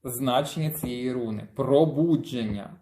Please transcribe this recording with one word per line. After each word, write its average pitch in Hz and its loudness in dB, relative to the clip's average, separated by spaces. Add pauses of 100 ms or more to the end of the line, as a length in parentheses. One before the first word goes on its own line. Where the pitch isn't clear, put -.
значення 135 0
цієї 123 -6
руни. 107 -6
Пробудження. 135 2